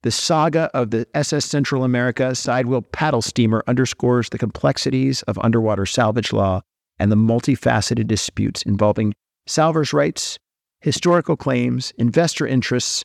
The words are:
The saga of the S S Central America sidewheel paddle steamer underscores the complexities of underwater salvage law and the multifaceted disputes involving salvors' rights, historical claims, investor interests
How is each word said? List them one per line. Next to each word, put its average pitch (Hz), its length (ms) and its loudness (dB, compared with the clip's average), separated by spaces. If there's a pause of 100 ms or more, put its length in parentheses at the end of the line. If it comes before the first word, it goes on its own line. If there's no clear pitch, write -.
The 120 80 0
saga 160 640 0
of 123 160 -2
the 113 240 -2
S 147 180 -2
S 143 140 -2
Central 139 360 0
America 127 520 0
sidewheel 123 480 0
paddle 143 400 -2
steamer 110 440 2
underscores 123 640 0
the - 100 -8
complexities 131 840 -2
of 110 160 -4
underwater 110 480 0
salvage 113 480 0
law 95 260 2 (380)
and 104 120 2
the 104 60 4
multifaceted 113 880 2
disputes 104 560 -2
involving 104 520 0 (320)
salvors' 156 460 0
rights, - 460 -2 (420)
historical 170 560 2
claims, 123 600 -2
investor 151 480 2
interests 123 580 -2